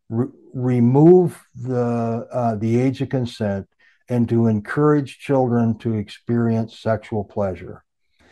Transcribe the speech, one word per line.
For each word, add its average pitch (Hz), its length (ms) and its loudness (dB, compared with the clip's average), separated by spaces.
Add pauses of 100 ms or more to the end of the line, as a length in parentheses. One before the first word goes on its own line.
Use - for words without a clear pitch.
re-, 113 180 -2 (260)
remove 131 880 4 (140)
the, 120 760 -4
uh, 120 240 -2
the 113 260 0
age 131 200 -2
of 131 80 -4
consent 107 580 -4 (420)
and 120 180 0
to 117 200 2
encourage 139 720 0
children 120 580 0
to 113 160 -4
experience 113 840 -4
sexual 110 440 -4
pleasure. - 600 -8 (480)